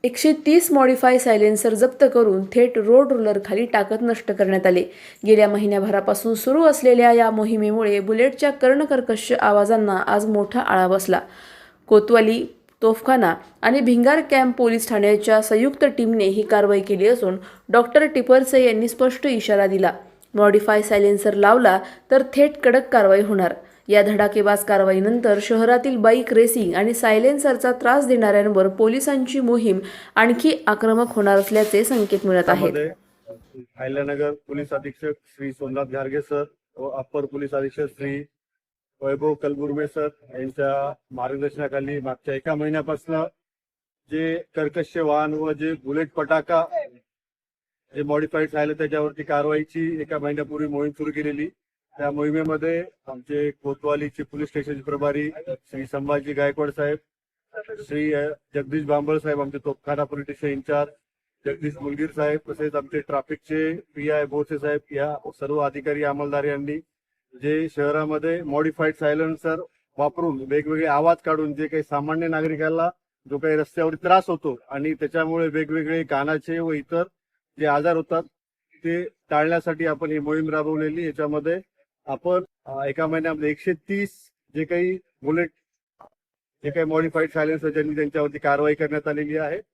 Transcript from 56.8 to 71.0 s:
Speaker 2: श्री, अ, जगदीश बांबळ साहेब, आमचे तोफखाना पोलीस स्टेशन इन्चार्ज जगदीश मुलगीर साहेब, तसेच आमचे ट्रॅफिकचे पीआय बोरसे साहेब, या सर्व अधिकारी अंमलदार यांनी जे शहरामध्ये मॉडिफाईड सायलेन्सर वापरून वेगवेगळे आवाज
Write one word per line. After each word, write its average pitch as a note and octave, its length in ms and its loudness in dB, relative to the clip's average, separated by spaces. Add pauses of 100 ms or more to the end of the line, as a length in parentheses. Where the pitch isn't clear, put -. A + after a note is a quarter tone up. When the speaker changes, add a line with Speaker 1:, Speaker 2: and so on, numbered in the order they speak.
Speaker 2:
श्री, D3+ 440 -6
अ, D3 160 -4 (260)
जगदीश C#3+ 280 -6
बांबळ D3 340 -2
साहेब, D3 240 -4
आमचे C#3 160 -8
तोफखाना C#3+ 460 -6
पोलीस C#3+ 200 -10
स्टेशन C#3 300 -8
इन्चार्ज D3 380 -4 (540)
जगदीश C#3+ 360 -8
मुलगीर C#3+ 340 -8
साहेब, D3+ 240 -4 (100)
तसेच D3 260 -8
आमचे C#3+ 240 -6
ट्रॅफिकचे D#3 720 -6 (220)
पीआय D3+ 300 -4
बोरसे D3 320 -8
साहेब, D3 220 -6 (120)
या D3 240 -6 (100)
सर्व D3 320 -8
अधिकारी C#3+ 460 -6
अंमलदार C#3+ 400 -4
यांनी C#3+ 340 -6 (640)
जे D#3 340 -4
शहरामध्ये D3+ 640 -4
मॉडिफाईड D#3 520 -4
सायलेन्सर D#3+ 680 -4 (360)
वापरून C#3+ 500 -4
वेगवेगळे D3+ 400 -2
आवाज D#3 380 2